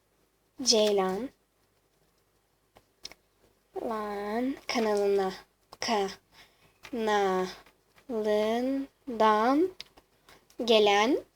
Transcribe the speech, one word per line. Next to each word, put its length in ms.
Ceylan 680
Lan 720
kanalına 680
kanalından 1700
gelen 580